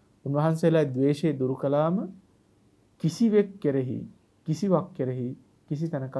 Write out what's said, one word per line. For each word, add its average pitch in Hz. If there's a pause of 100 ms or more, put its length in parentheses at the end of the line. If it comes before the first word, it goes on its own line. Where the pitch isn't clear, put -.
(240)
උන්වහන්සේලා 160
ද්වේෂය 135
දුරු 131
කළාම 147 (1040)
කිසිවෙක් 202
කෙරෙහි, 131 (460)
කිසිවක් 160
කෙරෙහි 127 (340)
කිසි 156
තැනක 131